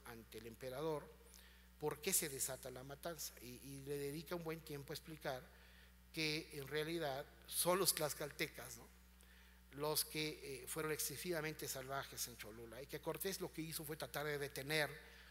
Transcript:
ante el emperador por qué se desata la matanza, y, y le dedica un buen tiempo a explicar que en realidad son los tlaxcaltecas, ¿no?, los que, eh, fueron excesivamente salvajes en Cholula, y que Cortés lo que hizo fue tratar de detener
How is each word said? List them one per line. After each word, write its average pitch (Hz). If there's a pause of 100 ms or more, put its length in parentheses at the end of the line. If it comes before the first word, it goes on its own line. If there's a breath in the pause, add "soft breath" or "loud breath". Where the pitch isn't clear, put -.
ante 113
el 110
emperador 131 (720 loud breath)
por 147
qué 190
se 160
desata 131
la 127
matanza, 147
y, 123
y 135
le 143
dedica 151
un 170
buen 160
tiempo 143
a -
explicar 147 (720 loud breath)
que 156
en 139
realidad 151 (200)
son 180
los 180
tlaxcaltecas, 139
¿no?, 120 (840 loud breath)
los 147
que, 143
eh, -
fueron 156
excesivamente 151
salvajes 131
en 117
Cholula, 113
y 143
que 151
Cortés 175
lo 170
que 160
hizo 160
fue 151
tratar 147
de 147
detener 143 (420 loud breath)